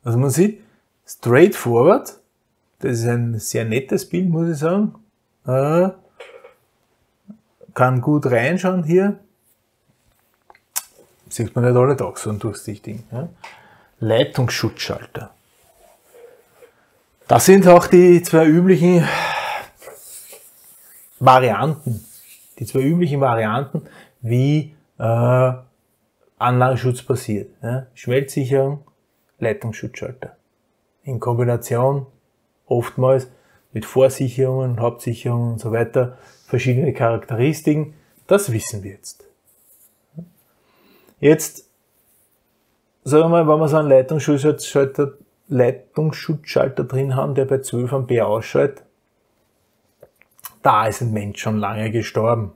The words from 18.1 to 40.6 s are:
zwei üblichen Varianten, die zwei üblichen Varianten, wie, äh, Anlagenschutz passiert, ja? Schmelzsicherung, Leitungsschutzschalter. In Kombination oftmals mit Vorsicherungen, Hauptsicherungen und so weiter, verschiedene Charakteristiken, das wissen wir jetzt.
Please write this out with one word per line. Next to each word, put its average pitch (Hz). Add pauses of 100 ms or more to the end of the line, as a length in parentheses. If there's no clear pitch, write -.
zwei 165
üblichen 170 (2250)
Varianten, 127 (540)
die 120
zwei 135
üblichen 147
Varianten, 120 (400)
wie, 139 (240)
äh, 123 (840)
Anlagenschutz 123
passiert, 107 (120)
ja? 123
Schmelzsicherung, 135 (540)
Leitungsschutzschalter. - (680)
In 123
Kombination 123 (600)
oftmals 127 (440)
mit 107
Vorsicherungen, 131
Hauptsicherungen 120
und 113
so 113
weiter, 120 (300)
verschiedene 127
Charakteristiken, 135 (320)
das 196
wissen 104
wir 98
jetzt. - (1900)